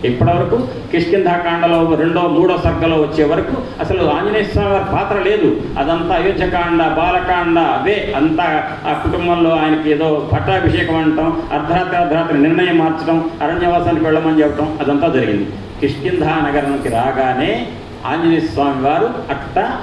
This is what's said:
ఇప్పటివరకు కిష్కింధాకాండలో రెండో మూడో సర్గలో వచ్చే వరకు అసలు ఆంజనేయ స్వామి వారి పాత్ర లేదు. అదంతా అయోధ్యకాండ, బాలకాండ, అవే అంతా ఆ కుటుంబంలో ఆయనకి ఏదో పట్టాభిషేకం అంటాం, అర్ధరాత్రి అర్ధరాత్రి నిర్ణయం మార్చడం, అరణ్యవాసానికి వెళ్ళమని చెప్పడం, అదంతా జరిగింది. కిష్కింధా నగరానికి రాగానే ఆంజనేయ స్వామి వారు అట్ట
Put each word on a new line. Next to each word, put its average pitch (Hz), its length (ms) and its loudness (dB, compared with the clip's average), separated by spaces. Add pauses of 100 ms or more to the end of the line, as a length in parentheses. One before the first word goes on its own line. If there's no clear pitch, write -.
ఇప్పటివరకు 170 600 2 (240)
కిష్కింధాకాండలో 170 1040 2
రెండో 165 260 2
మూడో 170 420 2
సర్గలో 160 320 0
వచ్చే 151 280 2
వరకు 156 300 0 (260)
అసలు 180 240 -2
ఆంజనేయ 196 400 0
స్వామి 196 260 0
వారి 190 140 0 (100)
పాత్ర 196 360 -2
లేదు. 208 320 2 (180)
అదంతా 165 360 0
అయోధ్యకాండ, 180 680 0
బాలకాండ, 170 760 0
అవే 180 560 0
అంతా 156 480 0 (240)
ఆ 151 60 0
కుటుంబంలో 170 580 0
ఆయనకి 156 400 2
ఏదో 151 420 2
పట్టాభిషేకం 165 600 0
అంటాం, 160 460 0 (120)
అర్ధరాత్రి 170 440 -2
అర్ధరాత్రి 160 440 0
నిర్ణయం 170 360 2
మార్చడం, 160 520 0 (120)
అరణ్యవాసానికి 170 640 0
వెళ్ళమని 156 380 2
చెప్పడం, 147 380 -2
అదంతా 143 260 0
జరిగింది. 107 400 0 (340)
కిష్కింధా 156 460 -2
నగరానికి 139 640 -2
రాగానే 131 800 0 (380)
ఆంజనేయ 165 340 2
స్వామి 139 420 -2
వారు 156 240 2
అట్ట 247 680 -4 (120)